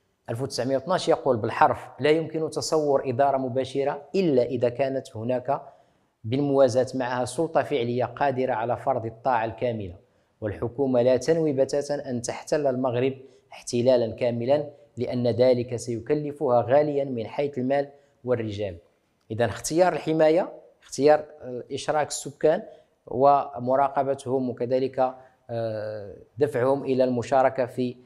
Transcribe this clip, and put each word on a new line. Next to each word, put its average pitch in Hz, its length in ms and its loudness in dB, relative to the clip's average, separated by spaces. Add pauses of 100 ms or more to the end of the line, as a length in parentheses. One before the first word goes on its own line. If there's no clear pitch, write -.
(300)
ألف 117 120 -6
وتسعمية 135 340 -2
واثناش، 165 320 -2
يقول 139 280 2
بالحرف: 113 520 2 (120)
"لا 139 100 4
يمكن 160 400 0
تصور 147 580 0
إدارة 131 280 2
مباشرة 131 640 -2 (120)
إلا 160 280 4
إذا 123 260 0
كانت 135 480 -4
هناك 123 460 -4 (640)
بالموازاة 131 680 4
معها 127 300 -2
سلطة 156 380 -2
فعلية 123 420 -2
قادرة 127 480 -2
على 117 240 -2
فرض 120 300 -2
الطاعة 113 380 -2
الكاملة، 110 500 -4 (460)
والحكومة 120 600 0
لا 127 140 6
تنوي 156 360 0
بتاتا 139 580 -2
أن 120 120 -4
تحتل 147 440 -4
المغرب 127 460 0 (400)
احتلالا 120 640 2
كاملا، 120 560 0 (260)
لأن 120 300 -2
ذلك 120 500 2
سيكلفها 135 840 -2
غاليا 143 420 2
من 120 220 -6
حيث 143 320 -4
المال 139 300 0 (360)
والرجال." 104 520 -4 (540)
إذن 120 180 0
اختيار 170 440 0
الحماية، 160 600 2 (300)
اختيار، 151 420 4 (180)
آه، 123 200 -10 (100)
إشراك 147 360 -2
السكان 156 540 0 (440)
ومراقبتهم 135 1400 2
وكذلك، 127 640 -2 (360)
آه، 107 640 -6 (240)
دفعهم 135 460 0
إلى 127 200 2
المشاركة 127 600 2
في، 123 400 -6